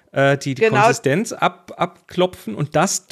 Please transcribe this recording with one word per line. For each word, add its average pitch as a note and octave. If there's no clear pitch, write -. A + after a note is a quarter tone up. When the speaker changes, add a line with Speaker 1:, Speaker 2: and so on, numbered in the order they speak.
Speaker 1:
äh, C#3
die, C3+
die C#3
Speaker 2:
genau. G#3+
Speaker 1:
Konsistenz G#3
ab-, -
abklopfen -
und D3+
das, -